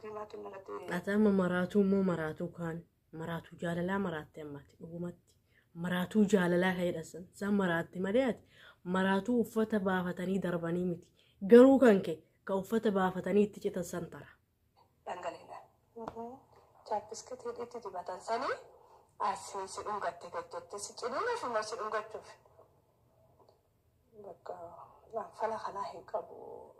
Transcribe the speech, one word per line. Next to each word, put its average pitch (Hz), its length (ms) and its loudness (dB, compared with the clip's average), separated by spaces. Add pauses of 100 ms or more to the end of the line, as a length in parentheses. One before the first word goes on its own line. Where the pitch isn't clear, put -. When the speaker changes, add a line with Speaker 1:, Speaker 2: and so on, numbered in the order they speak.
Speaker 1:
diimaatu 214 340 -12
nurratti 196 600 -10
Speaker 2:
Ati 180 140 -6
amma 208 220 6
maraatuu 180 500 2
immoo 196 200 4
maraatuu 165 460 -2
kaan? 170 320 -8 (320)
Maraatuu 160 480 -10
jaalalaa 175 380 -2
maraatte 160 440 -6
ammaati 143 380 -16
dhugumatti. 175 420 -10 (540)
Maraatuu 180 480 2
jaalalaa 185 500 4
ka'edha 175 300 -2
san. 170 280 -16
San 202 220 -2
maraatti 175 460 0
malee 202 240 2
ati 208 240 -4 (360)
maraatuu 190 560 2
uffata 214 400 0
baafatanii 185 600 -2
darbanii 175 420 -2
miti. 175 220 -4 (360)
Garuu 240 360 12
kan 214 240 8
kee 160 160 -4 (240)
ka 196 120 -4
uffata 214 380 0
baafatanii 185 500 2
itti 202 180 -2
citan 185 240 -4
san 170 260 -8
tara. - 180 -18 (760)
Speaker 1:
Dhangaleedha. - 560 -12 (380)
Mhm. 226 320 -10 (560)
Chaappiskit 220 600 -8
hidhiitti 240 380 -10
dibatan 185 380 -10
sanii 262 360 -4 (640)
asiin 190 500 -6
si 202 160 -12
dhungatte 190 460 -6
gajjatte - 480 -12
si - 160 -12
ciniina 349 420 -4
shumoo 220 260 -4
si 226 140 -8
dhungachuuf. 214 520 -8 (1800)
Bakka 202 420 -14 (580)
waan 220 200 -8
fala 214 260 -4
kanaa 196 240 -8
hin - 220 -10
qabu. - 320 -10 (440)